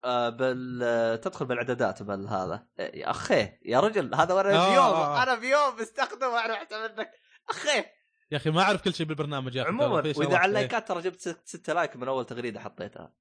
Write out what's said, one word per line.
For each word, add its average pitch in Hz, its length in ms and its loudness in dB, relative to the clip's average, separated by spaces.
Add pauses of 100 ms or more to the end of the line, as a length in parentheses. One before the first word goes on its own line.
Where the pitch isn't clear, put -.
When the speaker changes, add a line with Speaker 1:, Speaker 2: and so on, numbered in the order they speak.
Speaker 1:
آه، 123 240 0
بال-، 127 540 -2
آه، 117 340 2
تدخل - 300 -6
بالإعدادات 120 560 -2
بالهذا. 98 640 -4 (140)
إيه، - 300 -6
أخي، 123 380 0 (160)
يا 120 160 2
رجل، 196 340 0
هذا 165 200 4
وأنا 196 160 2
Speaker 2:
آه، 180 180 6
Speaker 1:
اليوم، 196 160 6
Speaker 2:
آه، 160 340 2
آه. 240 40 4
Speaker 1:
أنا 254 120 2
بيوم 262 460 2
بستخدمه 247 480 -4
وأنا 226 260 -2
أحسن 214 280 -8
منك. 220 280 -8 (400)
أخي. 262 340 0 (460)
Speaker 2:
يا 151 60 -2
أخي، 156 140 0
ما 165 120 4
أعرف 190 200 4
كل 185 120 0
شيء 165 120 -4
بالبرنامج 143 500 -4
يا 127 60 0
أخي. 143 60 0
Speaker 1:
عمومًا، 214 340 2
Speaker 2:
في 151 120 0
شيء - 80 -4
Speaker 1:
وإذا 156 60 2
على - 60 4
Speaker 2:
واضح. 175 80 6
إيه. 190 60 4
Speaker 1:
اللايكات، 208 400 0
ترى 175 140 -2
جبت 180 180 -4
ست، 170 240 -8
ستة - 280 -8
لايك 160 240 0
من 123 120 -6
أول 131 160 0
تغريدة 117 360 -8
حطيتها. 95 600 -12